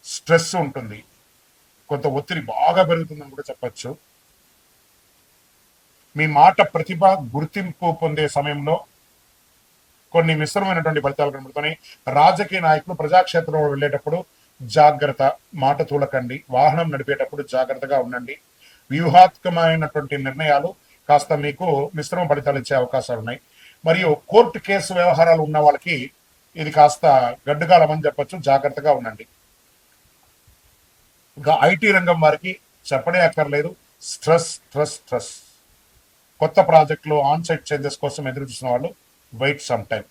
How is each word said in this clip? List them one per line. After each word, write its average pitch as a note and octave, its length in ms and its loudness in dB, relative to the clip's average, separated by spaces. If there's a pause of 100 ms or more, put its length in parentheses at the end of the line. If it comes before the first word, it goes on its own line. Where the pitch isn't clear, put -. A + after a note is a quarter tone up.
స్ట్రెస్ - 500 -2
ఉంటుంది, B2+ 480 -8 (840)
కొంత C3 180 -4
ఒత్తిడి D3 340 -6
బాగా D3+ 420 0
పెరుగుతుందని D#3+ 460 -4
కూడా C3+ 200 -16
చెప్పచ్చు. B2+ 480 -12 (2250)
మీ D#3 100 -2
మాట D#3 340 6
ప్రతిభ E3+ 440 -2
గుర్తింపు E3 960 -2
పొందే D3+ 260 -2
సమయంలో D3 580 -4 (1300)
కొన్ని D#3+ 240 2
మిశ్రమైనటువంటి D#3+ 680 -2
ఫలితాలు C#3+ 300 -2
కనబడుతున్నాయి. C#3+ 460 -8 (300)
రాజకీయ F3 520 2
నాయకులు D#3+ 360 0
ప్రజాక్షేత్రంలో D#3 760 0
వెళ్ళేటప్పుడు C#3+ 560 -4 (360)
జాగ్రత్త, C#3 760 2 (200)
మాట C#3 260 0
తూలకండి. C3 680 -4
వాహనం D3+ 420 2
నడిపేటప్పుడు C#3 520 -6
జాగ్రత్తగా C3 560 -4
ఉండండి. B2 380 -8 (540)
వ్యూహాత్మకమైనటువంటి E3 1300 2
నిర్ణయాలు C#3+ 580 -2 (340)
కాస్త D3 240 2
మీకు D3 640 -4
మిశ్రమ D#3 320 -6
ఫలితాలు C#3+ 300 -2
ఇచ్చే C3+ 180 -4
అవకాశాలు B2 440 -4
ఉన్నాయి. A#2 200 -10 (460)
మరియు E3 320 0 (120)
కోర్టు A#3 300 4
కేసు G3 340 -4
వ్యవహారాలు E3 480 4
ఉన్న D3+ 160 -4
వాళ్ళకి D3 540 0 (440)
ఇది D#3 160 -8
కాస్త C#3+ 640 4 (140)
గడ్డుకాలం D#3+ 420 4
అని D#3 140 -4
చెప్పొచ్చు, D3 320 -4
జాగ్రత్తగా C#3 560 0
ఉండండి. A2+ 320 -6 (2000)
ఇంకా D3 260 2
ఐటీ F#3+ 280 2
రంగం F3 300 2
వారికి D#3 360 0 (360)
చెప్పనే E3+ 260 -2
అక్కర్లేదు, D3+ 560 -2 (260)
స్ట్రెస్, - 500 -2
స్ట్రెస్, - 420 -6
స్ట్రెస్. - 360 -10 (1120)
కొత్త D#3 200 0
ప్రాజెక్టులు, D3+ 600 4
ఆన్‌సైట్ D#3 520 -2
చేంజెస్ C#3+ 240 -6
కోసం C#3+ 300 -8
ఎదురు C3+ 160 -8
చూసిన C3 240 -12
వాళ్ళు C3 260 -2 (420)
wait C#3+ 220 -2
some A2+ 240 -6
time. G#2+ 300 -6